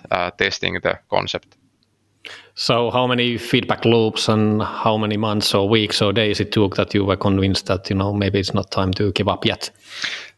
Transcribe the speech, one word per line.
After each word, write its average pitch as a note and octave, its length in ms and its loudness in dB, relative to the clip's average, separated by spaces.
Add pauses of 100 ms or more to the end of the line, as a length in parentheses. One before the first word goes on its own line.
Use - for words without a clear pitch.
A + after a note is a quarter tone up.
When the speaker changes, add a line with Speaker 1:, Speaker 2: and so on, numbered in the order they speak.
(120)
Speaker 1:
uh, F2+ 200 0
testing F#2+ 440 -2
the F2+ 240 -4 (100)
concept. - 480 -4 (960)
Speaker 2:
So A#2+ 380 0
how B2 160 2
many A#2+ 300 0
feedback A2 460 0
loops A2+ 440 2
and G#2+ 340 2
how - 360 0
many G#2+ 200 -2
months G#2+ 380 0
or G2 120 2
weeks G#2+ 360 2
or G2+ 100 2
days G#2+ 260 0
it G2+ 120 -4
took G2+ 240 2
that G2 180 -2
you G2+ 100 2
were F#2+ 140 0
convinced G2 480 2
that, F#2+ 240 -2
you G2+ 60 -2
know, G2 180 0
maybe G2+ 260 0
it's F#2+ 140 -2
not G2 160 -2
time F#2+ 260 0
to G#2 180 0
give G2+ 140 -2
up - 180 0
yet? - 260 -2 (680)